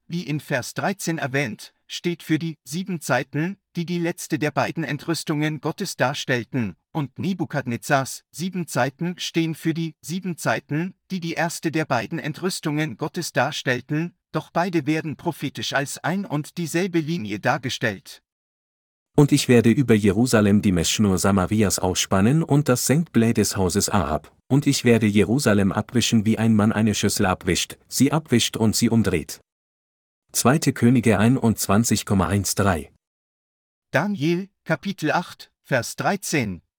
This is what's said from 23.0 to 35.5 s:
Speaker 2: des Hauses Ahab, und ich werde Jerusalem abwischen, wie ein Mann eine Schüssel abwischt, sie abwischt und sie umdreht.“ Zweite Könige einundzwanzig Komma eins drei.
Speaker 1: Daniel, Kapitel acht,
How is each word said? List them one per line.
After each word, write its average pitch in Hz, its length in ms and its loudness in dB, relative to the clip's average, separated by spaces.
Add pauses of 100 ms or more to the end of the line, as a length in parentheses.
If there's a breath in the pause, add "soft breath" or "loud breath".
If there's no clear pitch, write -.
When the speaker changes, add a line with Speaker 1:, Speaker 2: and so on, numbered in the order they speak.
Speaker 2:
des 104 240 0
Hauses 95 320 0
Ahab, 78 440 -2 (140)
und 139 180 2
ich 139 200 0
werde 113 200 6
Jerusalem 101 680 4
abwischen, 110 520 0
wie 107 140 2
ein 110 160 4
Mann 104 160 4
eine 107 240 0
Schüssel 101 300 0
abwischt, 92 520 -2 (120)
sie 135 240 2
abwischt 139 440 0
und 110 180 2
sie 120 140 2
umdreht.“ 98 520 0 (880)
Zweite 139 420 2
Könige 120 460 4
einundzwanzig 113 840 2
Komma 95 220 2
eins 98 280 -2
drei. 92 360 0 (1000)
Speaker 1:
Daniel, 175 580 -2 (160)
Kapitel 165 460 -4
acht, - 400 -6 (120)